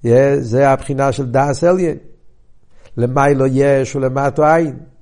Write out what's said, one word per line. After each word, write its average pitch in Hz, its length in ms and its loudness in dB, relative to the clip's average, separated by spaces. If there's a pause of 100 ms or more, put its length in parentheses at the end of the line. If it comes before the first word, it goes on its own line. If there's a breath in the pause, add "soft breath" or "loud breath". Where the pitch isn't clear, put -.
יא, 135 320 4
זה 135 340 2
הבחינה 135 420 -2
של 135 140 -6
דאס 135 380 -2
עליון. 175 320 0 (1000 soft breath)
למיילו 131 480 0
יש 135 500 0
ולמטו 139 500 -2
אין. 160 300 0 (260)